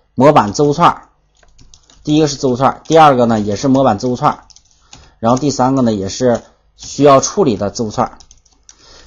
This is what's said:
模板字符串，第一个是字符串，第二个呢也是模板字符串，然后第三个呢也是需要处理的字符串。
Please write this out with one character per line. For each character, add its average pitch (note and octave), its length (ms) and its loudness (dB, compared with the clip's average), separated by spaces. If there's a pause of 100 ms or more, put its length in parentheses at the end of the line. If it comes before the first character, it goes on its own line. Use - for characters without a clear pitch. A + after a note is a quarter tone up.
(140)
模 C#3+ 180 4
板 G#2+ 200 0
字 D3 100 -2
符 D3 100 0
串， D#3 360 0 (960)
第 D3+ 120 0
一 D#3 40 2
个 D#3 80 2
是 C#3 80 -8
字 C#3 120 -6
符 B2 60 0
串， B2 300 -2
第 D#3 120 0
二 D3 200 6
个 A#2+ 100 2
呢 A2+ 140 0
也 G2+ 160 -4
是 C#3+ 100 -6
模 C3+ 160 2
板 A2 160 0
字 B2+ 80 -8
符 B2 80 -4
串， C#3 320 -4 (720)
然 A#2 140 0
后 B2+ 60 0
第 C#3 120 -2
三 C3 240 -2
个 C3+ 80 0
呢 A2+ 100 0
也 G2 160 -6
是 A#2+ 340 -2 (340)
需 - 260 -8
要 C#3 180 6
处 - 220 -4
理 A#2+ 140 0
的 G2+ 140 -6
字 A#2+ 120 -8
符 G#2+ 80 -6
串。 - 280 -6 (880)